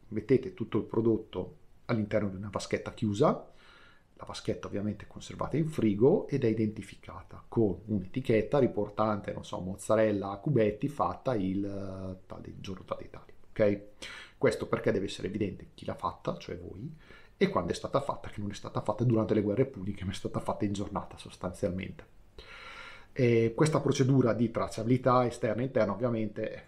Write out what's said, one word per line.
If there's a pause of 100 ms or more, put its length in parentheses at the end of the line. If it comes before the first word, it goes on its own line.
Mettete
tutto
il
prodotto (280)
all'interno
di
una
vaschetta
chiusa, (680)
la
vaschetta
ovviamente
conservata
in
frigo
ed
è
identificata
con
un'etichetta
riportante,
non
so,
mozzarella
a
cubetti
fatta
il,
eh,
tal
dei,
giorno
tal
dei
tali, (180)
ok? (560)
Questo
perché
deve
essere
evidente
chi
l'ha
fatta,
cioè
voi, (440)
e
quando
è
stata
fatta,
che
non
è
stata
fatta
durante
le
guerre
puniche,
ma
è
stata
fatta
in
giornata
sostanzialmente. (1080)
E
questa
procedura
di
tracciabilità
esterna
e
interna
ovviamente,
eh,